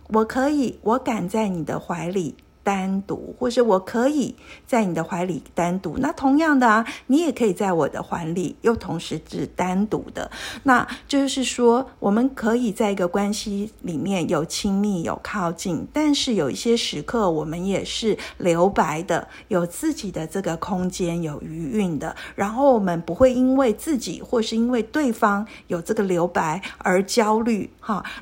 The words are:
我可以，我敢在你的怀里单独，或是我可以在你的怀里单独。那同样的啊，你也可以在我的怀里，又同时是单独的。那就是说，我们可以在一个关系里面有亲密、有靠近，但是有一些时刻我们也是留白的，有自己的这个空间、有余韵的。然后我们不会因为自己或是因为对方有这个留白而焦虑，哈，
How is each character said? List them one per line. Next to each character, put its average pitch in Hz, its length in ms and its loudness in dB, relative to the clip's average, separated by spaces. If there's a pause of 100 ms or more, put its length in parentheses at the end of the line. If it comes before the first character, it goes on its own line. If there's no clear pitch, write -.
我 220 160 4
可 262 240 0
以， 285 320 0
我 240 180 2
敢 208 300 -2
在 220 180 0
你 170 160 -2
的 156 160 -4
怀 170 300 -6
里 180 260 -2 (300)
单 196 400 0
独， - 320 -8
或 247 120 -2
是 240 120 4
我 214 160 6
可 240 300 0
以 294 300 0 (280)
在 226 200 2
你 170 100 -2
的 160 80 0
怀 180 220 -4
里 170 180 -4 (100)
单 180 280 0
独。 160 160 -6
那 339 160 0
同 277 240 4
样 311 200 6
的 254 80 6
啊， 226 200 6 (220)
你 262 100 6
也 330 120 2
可 240 160 0
以 196 60 4
在 190 220 0
我 147 160 2
的 123 120 -6
怀 - 220 -6
里， 170 380 -4
又 233 120 4
同 175 240 -6
时 160 220 -8 (100)
是 170 160 -6
单 185 420 0
独 151 260 -4
的。 - 180 -10 (320)
那 247 240 4 (180)
就 277 220 2
是 262 160 -2
说， 240 420 4 (140)
我 202 100 0
们 247 240 2
可 226 220 0
以 240 160 0
在 208 180 0
一 196 60 0
个 190 100 0
关 202 280 0
系 208 480 -6
里 165 160 -6
面 185 320 -2
有 156 160 2
亲 196 340 -2
密、 196 240 0
有 95 180 -4
靠 175 300 -4
近， 175 400 -4
但 294 240 2
是 254 200 0
有 147 140 2
一 - 60 -2
些 233 220 2
时 190 240 -4
刻 214 280 0
我 156 140 0
们 170 220 -6
也 190 180 -2
是 - 340 -2 (200)
留 175 320 4
白 247 340 0
的， 175 240 -2 (220)
有 175 180 2
自 302 260 -2
己 196 160 -8
的 165 160 -6
这 196 160 -6
个 170 140 -2
空 180 340 -2
间、 170 320 -2
有 147 200 -6
余 160 300 -8
韵 180 280 0
的。 - 160 -6 (180)
然 196 160 -2
后 262 240 4
我 220 60 4
们 175 220 0
不 - 120 -6
会 254 200 6
因 254 240 4
为 254 160 4
自 294 240 -2
己 - 240 -8
或 233 200 0
是 220 140 -4
因 233 140 2
为 247 120 2
对 262 300 0
方 208 340 0 (220)
有 175 140 -4
这 220 120 -4
个 220 80 0
留 180 240 2
白 175 360 -2 (160)
而 196 260 2
焦 214 380 2
虑， 220 280 0 (120)
哈， 196 200 -4 (200)